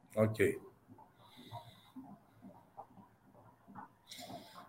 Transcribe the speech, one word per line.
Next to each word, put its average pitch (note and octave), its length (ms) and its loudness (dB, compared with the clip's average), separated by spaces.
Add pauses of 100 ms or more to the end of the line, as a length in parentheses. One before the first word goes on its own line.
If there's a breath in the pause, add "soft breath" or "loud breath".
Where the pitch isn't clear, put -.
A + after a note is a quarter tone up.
(160)
Ok. G#2 420 8 (4000 soft breath)